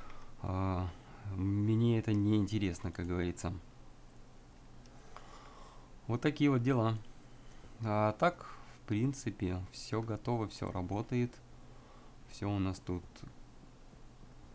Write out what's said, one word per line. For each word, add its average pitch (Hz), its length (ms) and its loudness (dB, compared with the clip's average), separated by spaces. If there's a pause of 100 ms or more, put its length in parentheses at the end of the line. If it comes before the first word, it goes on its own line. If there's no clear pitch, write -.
(420)
а, 92 440 2 (480)
мне 107 640 4
это 110 140 2
не 104 240 6
интересно, 95 560 2
как 85 160 -2
говорится. 90 440 0 (2500)
Вот 120 140 2
такие 143 300 6
вот 127 120 6
дела. 113 360 6 (840)
А 107 300 6
так, 175 340 2 (300)
в - 100 -18
принципе, 104 720 2 (120)
всё - 300 -2
готово, 113 440 0
всё 95 240 -4
работает. 107 640 0 (960)
Всё - 180 -4
у 101 120 2
нас 92 180 0
тут 90 240 -2 (1500)